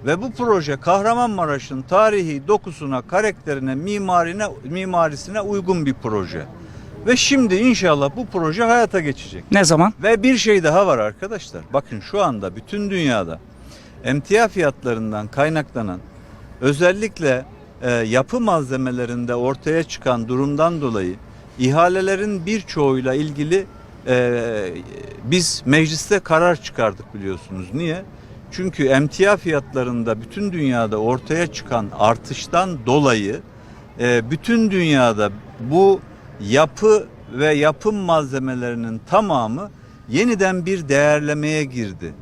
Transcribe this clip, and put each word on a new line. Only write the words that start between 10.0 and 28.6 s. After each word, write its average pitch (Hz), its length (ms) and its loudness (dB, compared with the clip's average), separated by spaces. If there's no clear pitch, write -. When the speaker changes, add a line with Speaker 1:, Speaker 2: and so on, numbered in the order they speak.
Speaker 1:
Ve 214 200 2
bir 254 140 4
şey 208 260 4
daha 165 240 4
var 143 120 2
arkadaşlar. 107 640 -6
Bakın 123 280 -4
şu 202 220 -2
anda 101 340 -2
bütün 202 340 -8
dünyada 117 480 0
emtia 180 440 2
fiyatlarından 113 800 -2
kaynaklanan 139 720 -2
özellikle, 156 840 0
e, 123 80 -2
yapı 120 500 0
malzemelerinde 127 960 -2
ortaya 135 480 -2
çıkan 120 460 -2
durumdan 147 520 0
dolayı 101 360 -4
ihalelerin 185 840 2
birçoğuyla 139 680 0
ilgili, 151 520 -2
e, 123 360 2
biz 156 420 0
mecliste 156 520 2
karar 170 440 2
çıkardık - 520 -4
biliyorsunuz. 95 600 -8
Niye? 165 280 -4
Çünkü 180 360 -2